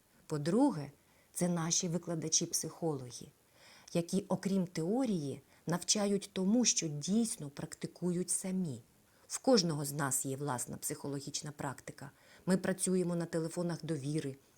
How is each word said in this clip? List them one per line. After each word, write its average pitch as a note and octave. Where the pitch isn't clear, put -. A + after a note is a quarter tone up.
По-друге, D#3+
це F3
наші E3+
викладачі-психологи, D#3+
які, F3
окрім F#3
теорії, E3+
навчають G3+
тому, G#3
що -
дійсно D#3
практикують F3+
самі. F3+
В -
кожного E3
з C#3+
нас C#3
є C3+
власна C3+
психологічна C#3+
практика. -
Ми F#3
працюємо F#3
на E3+
телефонах E3
довіри, C#3+